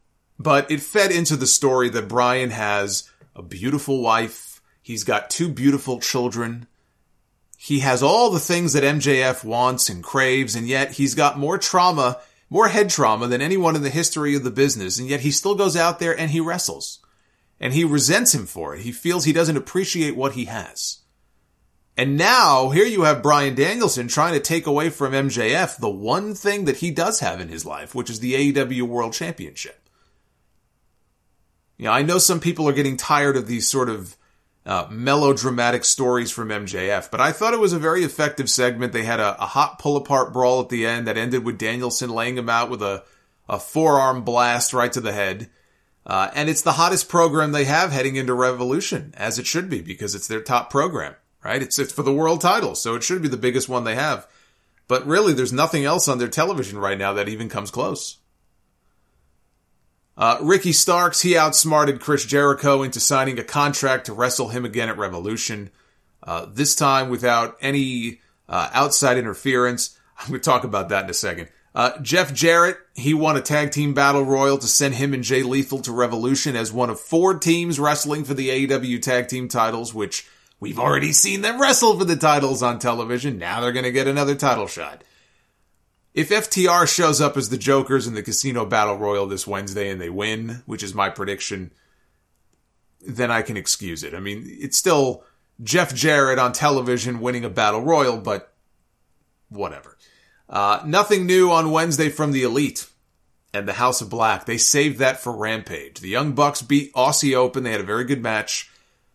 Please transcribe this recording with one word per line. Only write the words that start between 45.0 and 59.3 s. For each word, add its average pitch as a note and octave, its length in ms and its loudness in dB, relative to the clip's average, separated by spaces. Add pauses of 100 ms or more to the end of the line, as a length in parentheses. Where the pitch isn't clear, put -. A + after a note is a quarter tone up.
the G#2+ 100 -4
head. G2+ 380 -4 (560)
Uh, F#2+ 280 0
and D3 140 -2
it's D#3+ 140 -2
the D#3+ 100 2
hottest E3+ 380 0
program D#3 420 2
they D3 120 2
have D#3 280 2
heading C3+ 240 0
into B2+ 160 -2
Revolution, B2+ 840 -2
as A2+ 220 -4
it B2 80 -6
should F3+ 220 -4
be, A2+ 140 -6
because F#2 320 -8
it's G2 140 -10
their A2 120 -4
top A#2+ 300 -2
program, C#3 440 -2 (300)
right? B2+ 180 -4
It's, - 160 -4
it's C#3 140 -4
for D3+ 100 -6
the C3+ 100 2
world D#3+ 280 2
title, G3 340 2
so A2+ 200 -4
it A#2+ 80 -6
should F3+ 200 -4
be D3+ 60 0
the B2 80 -6
biggest B2 320 -2
one B2 160 -2
they A2+ 100 -2
have. C3 320 -4 (640)
But B2+ 180 0
really, F3+ 280 4
there's B2 180 0
nothing D3 320 0
else E3 240 0
on C3 100 0
their A#2+ 80 0
television C3+ 520 -4
right G2 200 -2
now G2 140 0
that G2+ 160 -2
even A2 220 -8
comes G#2 200 -8
close. - 460 -6 (2000)